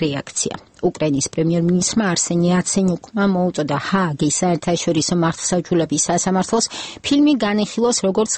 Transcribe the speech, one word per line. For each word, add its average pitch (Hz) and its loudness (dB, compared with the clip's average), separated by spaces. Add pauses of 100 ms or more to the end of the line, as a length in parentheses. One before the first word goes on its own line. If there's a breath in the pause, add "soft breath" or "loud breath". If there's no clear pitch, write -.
რეაქცია. - -4 (320)
უკრაინის 156 0
პრემიერ-მინისტრმა 170 2
არსენი 175 0 (100)
იაცენიუკმა 190 0 (120)
მოუწოდა 156 0 (120)
ჰააგის 160 0
საერთაშორისო 175 0
მართლმსაჯულების 165 0
სასამართლოს 185 0 (400 loud breath)
ფილმი 294 4 (120)
განიხილოს, 214 0 (100)
როგორც 214 0